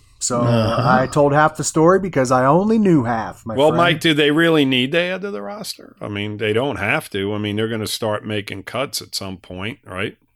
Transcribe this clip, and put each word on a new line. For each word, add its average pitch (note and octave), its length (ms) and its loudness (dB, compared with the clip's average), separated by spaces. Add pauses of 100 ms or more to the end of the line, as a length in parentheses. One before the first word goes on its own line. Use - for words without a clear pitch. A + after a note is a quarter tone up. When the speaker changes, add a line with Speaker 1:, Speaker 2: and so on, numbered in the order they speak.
(200)
Speaker 1:
So A#2+ 200 -2
Speaker 2:
Uh-huh. A#2+ 600 2
Speaker 1:
I C3 80 0
told C#3+ 240 4
half D3+ 240 2
the D3+ 80 -6
story E3+ 340 4
because D3 320 0
I B2+ 160 4
only G3 320 4
knew F3 260 4
half, A2 400 -6
my A2+ 120 -8
Speaker 3:
Well, C#3+ 140 4
Speaker 1:
friend. E3 80 0
Speaker 3:
Mike, E3+ 220 2
do E3 140 2
they D3 160 4
really D#3+ 340 4
need C3 280 0
to E3+ 80 0
add F#3 220 -6
to G3+ 100 -10
the G3+ 100 -10
roster? - 580 -14
I - 80 -10
mean, G#2 280 -6
they G#2+ 160 -2
don't B2 240 -2
have A2 340 -4
to. G2+ 240 -4
I G#2 40 -6
mean, G#2 180 -4
they're A2 120 -2
gonna A2 200 -6
start G#2+ 360 -4
making G2+ 380 -8
cuts A#2+ 400 -8
at - 120 -16
some F#2+ 220 -10
point, F#2+ 480 -12
right? G2 320 -10 (200)